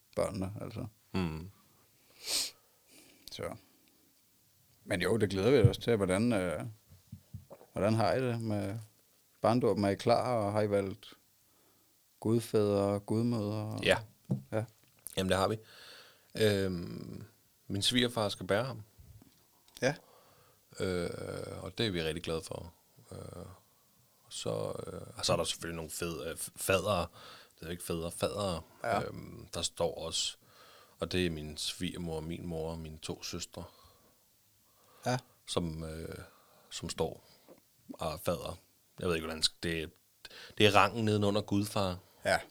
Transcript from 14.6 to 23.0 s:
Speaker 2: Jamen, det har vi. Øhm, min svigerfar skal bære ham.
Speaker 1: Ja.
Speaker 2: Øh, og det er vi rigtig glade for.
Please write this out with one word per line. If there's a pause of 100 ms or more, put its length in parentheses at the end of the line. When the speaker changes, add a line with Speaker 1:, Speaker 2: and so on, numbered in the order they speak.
Speaker 2:
Jamen,
det
har
vi. (840)
Øhm, (440)
min
svigerfar
skal
bære
ham. (1000)
Speaker 1:
Ja. (840)
Speaker 2:
Øh, (540)
og
det
er
vi
rigtig
glade
for. (380)